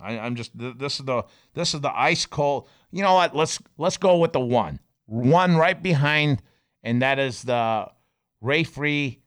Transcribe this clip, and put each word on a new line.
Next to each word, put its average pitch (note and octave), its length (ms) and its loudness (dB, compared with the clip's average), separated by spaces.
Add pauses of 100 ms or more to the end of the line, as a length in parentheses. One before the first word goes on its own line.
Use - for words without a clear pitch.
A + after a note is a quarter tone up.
I, A2 160 -10
I'm A#2+ 180 -6
just, A#2 220 -12
th-, A#2+ 200 -12
this C#3 240 -8
is C3+ 40 -16
the, B2 200 -2 (280)
this E3 200 -4
is D3+ 80 -6
the C#3+ 120 -2
ice D#3 320 0
cold. C#3+ 440 -4 (220)
You F#3+ 120 -6
know F#3 120 4
what? E3+ 200 2
Let's, D#3 240 -2 (180)
let's F3+ 200 -2
go F3+ 200 4
with E3 140 2
the C#3+ 80 0
one. A2+ 400 0 (280)
One D#3+ 500 4
right F3 260 2
behind, D3+ 580 2 (420)
and A#2+ 180 0
that C3+ 180 2
is C3+ 240 -4
the A2+ 480 -2 (480)
Ray C#3+ 240 0
Free C#3+ 640 -4